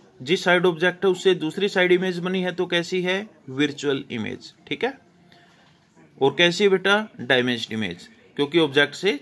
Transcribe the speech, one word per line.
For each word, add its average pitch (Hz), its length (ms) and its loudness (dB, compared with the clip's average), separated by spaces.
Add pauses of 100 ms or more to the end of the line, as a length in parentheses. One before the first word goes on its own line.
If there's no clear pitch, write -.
(240)
जिस 175 200 0
साइड 175 220 4
ऑब्जेक्ट 180 380 0
है 196 60 4
उससे 185 260 2
दूसरी 156 320 -4
साइड 180 240 2
इमेज 180 260 0
बनी 185 240 -4
है 180 100 -4
तो 175 140 -4
कैसी 175 360 -2
है? 190 240 -2 (240)
वर्चुअल 139 600 -2
इमेज, 101 420 -8 (160)
ठीक 147 160 -6
है। 262 80 -2 (1300)
और 139 200 2
कैसी 175 260 2
है 202 60 6
बेटा? 190 260 2 (240)
डायमेंशन 123 540 0
इमेज, 104 340 -6 (280)
क्योंकि 143 220 0
ऑब्जेक्ट 143 360 2
से 208 280 -2